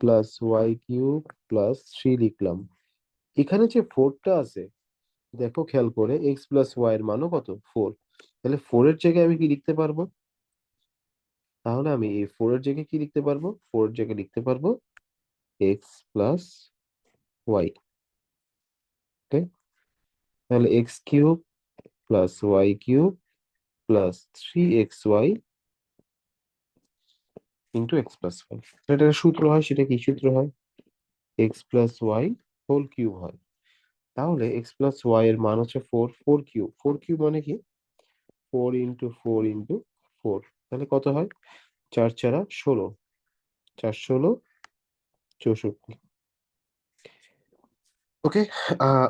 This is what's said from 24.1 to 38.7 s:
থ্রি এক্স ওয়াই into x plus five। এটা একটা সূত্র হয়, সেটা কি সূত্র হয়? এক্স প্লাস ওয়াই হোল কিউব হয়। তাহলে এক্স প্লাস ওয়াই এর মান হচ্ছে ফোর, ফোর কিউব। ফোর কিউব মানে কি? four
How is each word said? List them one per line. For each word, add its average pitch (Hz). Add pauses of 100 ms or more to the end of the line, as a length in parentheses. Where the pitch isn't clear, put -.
থ্রি - (180)
এক্স -
ওয়াই 107 (2500)
into 117
x 127
plus -
five। - (120)
এটা -
একটা 151
সূত্র -
হয়, 151
সেটা 139
কি 135
সূত্র 135
হয়? 131 (880)
এক্স 110
প্লাস 117 (100)
ওয়াই 113 (420)
হোল 143
কিউব 117 (100)
হয়। - (800)
তাহলে 143 (120)
এক্স 117
প্লাস 139 (100)
ওয়াই 113
এর 110
মান 110
হচ্ছে 117
ফোর, 117 (100)
ফোর 147
কিউব। 107 (100)
ফোর 147
কিউব 160
মানে 151
কি? 147 (880)
four 123